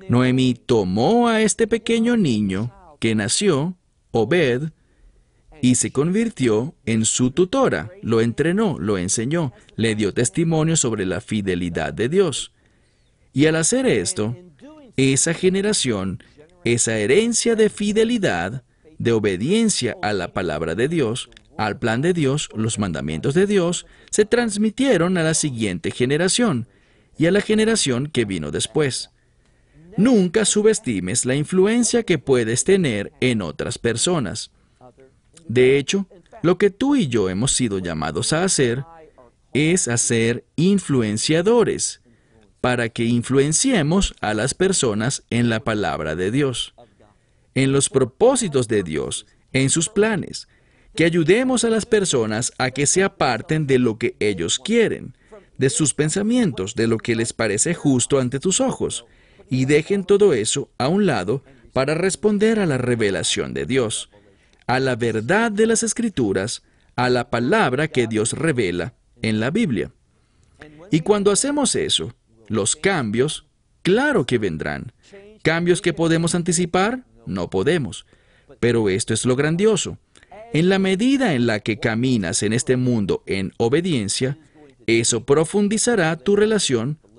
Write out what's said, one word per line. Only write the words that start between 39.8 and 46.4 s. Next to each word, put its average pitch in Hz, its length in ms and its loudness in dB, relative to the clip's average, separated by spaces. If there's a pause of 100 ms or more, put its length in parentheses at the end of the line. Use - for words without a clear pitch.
a 120 100 -2
ser 117 460 0 (120)
influenciadores, 160 1500 0 (600)
para 120 280 0
que 117 160 -4
influenciemos 147 1120 2
a 107 140 -2
las 110 200 -2
personas 127 760 -2
en 120 200 2
la 110 120 -2
palabra 78 540 -2
de 92 160 -2
Dios, 135 420 -2 (840)